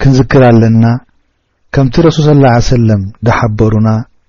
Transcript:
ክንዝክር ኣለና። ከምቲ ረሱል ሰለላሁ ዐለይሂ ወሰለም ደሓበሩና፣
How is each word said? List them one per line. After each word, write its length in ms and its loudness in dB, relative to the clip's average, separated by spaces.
ክንዝክር 440 2
ኣለና። 400 2
ከምቲ 280 -2
ረሱል 240 0
ሰለላሁ 260 2
ዐለይሂ 120 0
ወሰለም 400 0
ደሓበሩና፣ 680 -2